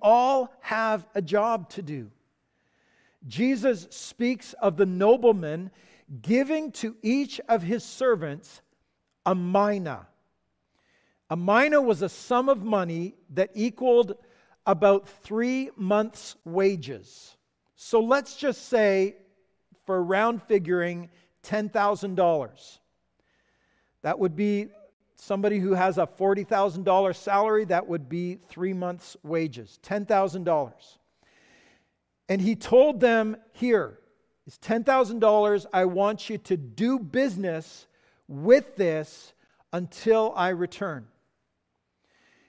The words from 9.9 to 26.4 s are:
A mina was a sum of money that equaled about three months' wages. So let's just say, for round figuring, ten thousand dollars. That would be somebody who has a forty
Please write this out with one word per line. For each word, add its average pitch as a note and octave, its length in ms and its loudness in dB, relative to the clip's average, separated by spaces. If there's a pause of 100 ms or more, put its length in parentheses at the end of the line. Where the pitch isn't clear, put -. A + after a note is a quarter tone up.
A D#3+ 60 -4
mina A#3+ 440 4
was A3 220 0
a F#3+ 60 -2
sum B3+ 400 -2
of B3 140 2
money F#3 520 -4 (160)
that F#3 240 -2
equaled A#3+ 640 2 (500)
about G3 420 2
three B3+ 680 -4
months' G#3 680 -4
wages. E3 920 -4 (380)
So - 260 0
let's B3+ 360 0
just C#4 300 -6
say, G3+ 500 2 (680)
for F#3 180 -2
round G3+ 400 0
figuring, F3 680 -2 (320)
ten G#3+ 280 -4
thousand G3+ 440 -2
dollars. E3 680 -2 (1200)
That D#3+ 180 -4
would F3 160 -2
be G#3 320 -2 (480)
somebody G#3 420 -2
who F#3+ 160 0
has F#3 240 0
a E3 80 2
forty G3 380 -2